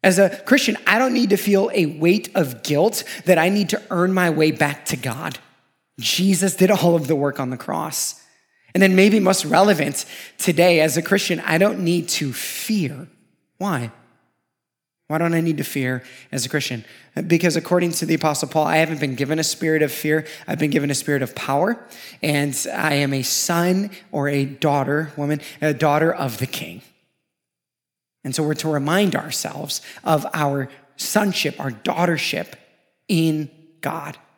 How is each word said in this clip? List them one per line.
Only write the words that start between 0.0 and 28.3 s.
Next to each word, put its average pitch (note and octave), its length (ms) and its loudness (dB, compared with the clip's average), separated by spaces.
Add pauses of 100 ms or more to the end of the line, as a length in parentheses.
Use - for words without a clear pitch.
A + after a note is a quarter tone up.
As F#3 160 4
a G3 100 6 (160)
Christian, - 400 2
I G#3+ 140 4
don't C4 160 2
need A#3 160 2
to G3+ 40 6
feel G3 380 2
a F3 140 2
weight E3 480 2
of C3 260 -2
guilt D#3+ 420 0 (220)
that F3 140 6
I E3+ 100 2
need G3+ 200 0
to - 200 -2
earn F#3 240 2
my F3+ 160 2
way D#3 220 2
back D3 340 -2
to - 100 -4
God. B2+ 440 -8 (600)
Jesus F#3 560 0
did F#3 140 4
all F3 260 4
of D3 120 0
the D#3 80 2
work C#3 240 -2
on B2+ 100 -4
the B2+ 80 -6
cross. - 640 -6 (540)
And F#3+ 80 6
then F#3+ 120 6
maybe G3+ 240 6
most F#3 260 2
relevant D3+ 600 2 (320)
today E3+ 420 4
as D#3 160 2
a E3 60 0
Christian, F3+ 420 0
I D#3+ 140 0
don't F#3+ 220 2
need E3+ 300 0
to C#3 220 -2
fear. - 760 -6 (500)
Why? C#3 340 -4 (1160)
Why D3+ 100 -2
don't E3+ 160 0
I E3 80 2
need D#3+ 160 0
to D3 60 -4
fear B2+ 400 -4 (280)
as C3 140 -4
a C3+ 40 -8
Christian? B2+ 360 -4 (400)
Because E3 300 2
according E3+ 380 0
to - 120 -4
the D#3+ 80 0
Apostle D3+ 340 -2
Paul, D#3 200 0
I D#3+ 100 2
haven't D#3+ 220 0
been C3+ 160 -2
given C#3 240 -2
a D#3 40 -2
spirit D#3 380 0
of D3 100 0
fear. D#3 360 -2 (200)
I've D#3+ 120 -4
been D3 120 2
given C#3+ 200 0
a C3+ 40 -2
spirit C#3 280 -2
of B2 100 -6
power. F#3 500 -2 (380)
And C#3+ 340 0 (160)
I D#3 220 0
am C#3 180 0
a C3+ 120 -2
son F3+ 640 0 (220)
or C#3+ 180 -2
a C#3 160 0
daughter, C#3+ 720 -2
woman, D3 240 -4 (180)
a D3+ 140 0
daughter D3+ 400 2
of B2 240 -4
the - 100 -4
King. E2+ 360 -12 (1400)
And C3 120 -8